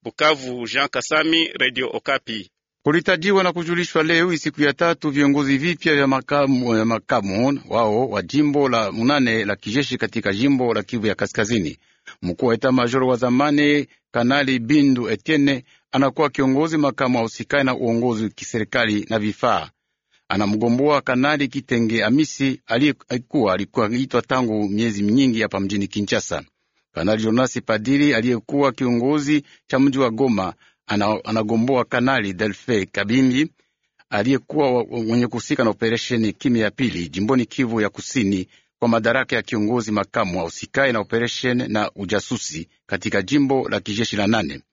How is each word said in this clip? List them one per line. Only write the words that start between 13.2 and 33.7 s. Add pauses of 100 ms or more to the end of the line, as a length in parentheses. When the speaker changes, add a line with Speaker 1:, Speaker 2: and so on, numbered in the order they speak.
Speaker 2:
Kanali
Bindu
Etienne (280)
anakuwa
kiongozi
makamu
wa
usikai
na
uongozi
kiserikali
na
vifaa. (580)
Anamgomboa
Kanali
Kitenge
Amisi
aliyekuwa,
alikuwa
akiitwa
tangu
miezi
mingi
hapa
mjini
Kinshasa. (520)
Kanali
Jonas
Padiri
aliyekuwa
kiongozi (240)
cha
mji
wa
Goma (320)
ana-,
anagomboa
Kanali
Delfe
Kabimbi (600)